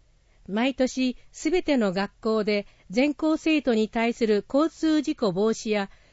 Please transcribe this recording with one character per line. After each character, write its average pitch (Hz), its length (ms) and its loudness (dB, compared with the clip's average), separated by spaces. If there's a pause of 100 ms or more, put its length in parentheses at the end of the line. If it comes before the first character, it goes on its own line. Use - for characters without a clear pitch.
(480)
毎 233 260 -2
年 254 440 -2 (140)
す - 200 -4
べ 359 120 2
て 285 140 2
の 202 160 2
学 196 260 -4
校 220 240 0
で 202 220 -2 (240)
全 262 240 2
校 311 240 0
生 311 240 0
徒 247 120 0
に 220 160 2
対 233 240 0
す 233 120 -2
る 208 260 0
交 311 200 2
通 311 300 0
事 302 140 -4
故 202 160 0
防 208 200 0
止 220 200 -4
や 202 200 -2 (220)